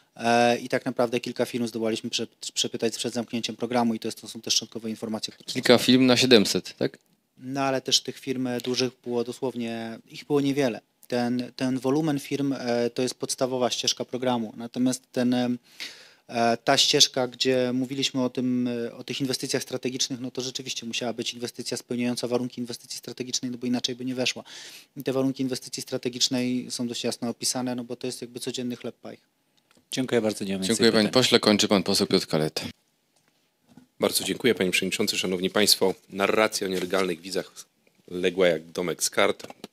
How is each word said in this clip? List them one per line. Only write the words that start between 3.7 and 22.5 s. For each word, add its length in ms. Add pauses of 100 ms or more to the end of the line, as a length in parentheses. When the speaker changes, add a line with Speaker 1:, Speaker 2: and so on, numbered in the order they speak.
Speaker 1:
i 60
to 80
jest, 140
to 60
są 140
też 120
szczątkowe 360
informacje, 440
które 160
są 40
Speaker 2:
Kilka 240
firm 280
na 120
siedemset, 600
tak? 200 (400)
Speaker 1:
No 240
ale 200
też 200
tych 180
firm 300 (140)
dużych 280 (120)
było 200
dosłownie, 760 (100)
ich 160
było 160
niewiele. 380 (280)
Ten, 480
ten 240
wolumen 400
firm, 380
e, 320
to 120
jest 140
podstawowa 540
ścieżka 360
programu. 520
Natomiast 540
ten, 220
em, 260 (680)
e, 300
ta 200
ścieżka, 500
gdzie 460
mówiliśmy 500
o 60
tym, 380 (200)
e, 80
o 80
tych 180
inwestycjach 420
strategicznych, 560
no 120
to 100
rzeczywiście 440
musiała 280
być 200
inwestycja 440
spełniająca 500
warunki 340